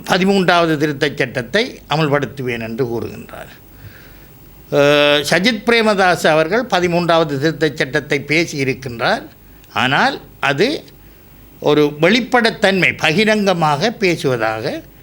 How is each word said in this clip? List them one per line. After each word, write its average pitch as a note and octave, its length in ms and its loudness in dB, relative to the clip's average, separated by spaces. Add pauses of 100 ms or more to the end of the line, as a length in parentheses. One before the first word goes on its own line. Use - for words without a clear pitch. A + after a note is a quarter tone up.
பதிமூன்றாவது F3+ 720 2
திருத்தச் D3 400 -2
சட்டத்தை D3+ 720 -4
அமல்படுத்துவேன் C3+ 720 -2
என்று A2+ 240 -4
கூறுகின்றார். G#2 640 -10 (1200)
அஹ், D3 580 4
சஜித் G3+ 360 0
பிரேமதாஸ் G#3 600 2
அவர்கள் D#3+ 360 2
பதிமூன்றாவது E3+ 760 0
திருத்தச் D3 380 -2
சட்டத்தை C#3+ 520 -2
பேசியிருக்கின்றார். C#3+ 960 -2 (500)
ஆனால், C#3+ 480 0 (180)
அது D#3 440 -2 (760)
ஒரு D3 420 2
வெளிப்படைத்தன்மை, G3 960 2
பகிரங்கமாக F#3 920 2
பேசுவதாக D3+ 880 -2 (220)